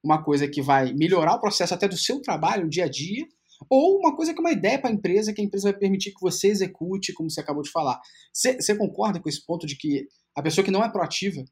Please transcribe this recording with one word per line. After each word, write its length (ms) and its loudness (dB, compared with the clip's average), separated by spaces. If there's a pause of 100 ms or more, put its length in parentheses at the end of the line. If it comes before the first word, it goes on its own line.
uma 220 2
coisa 240 2
que 160 -4
vai 300 4
melhorar 420 4
o 60 -2
processo 340 0
até 140 0
do 80 -4
seu 260 -2
trabalho, 440 -2
o 40 -2
dia 140 0
a 40 -2
dia, 380 -6 (440)
ou 280 6
uma 160 4
coisa 200 -2
que 40 -8
é 40 -2
uma 100 2
ideia 260 2
pra 120 -2
empresa, 420 0
que 80 -6
a 40 0
empresa 260 0
vai 80 -2
permitir 340 0
que 80 -18
você 280 2
execute, 680 -2
como 160 -6
você 100 -8
acabou 220 -6
de 80 -10
falar. 280 -2 (320)
Você, 300 0
você 160 2
concorda 420 -2
com 120 -6
esse 160 -8
ponto 200 -6
de 100 -8
que 300 -4 (280)
a 80 -6
pessoa 200 0
que 80 0
não 140 2
é 80 -4
proativa 600 -4